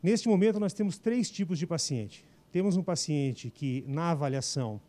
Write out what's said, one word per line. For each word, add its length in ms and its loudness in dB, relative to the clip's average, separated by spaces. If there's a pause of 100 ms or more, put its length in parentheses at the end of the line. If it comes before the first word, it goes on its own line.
Neste 260 2
momento, 300 4
nós 140 0
temos 260 -2
três 320 0
tipos 280 -2
de 80 -2
paciente. 580 -4 (260)
Temos 260 2
um 60 2
paciente 680 -2
que, 360 -4
na 240 0
avaliação 800 -2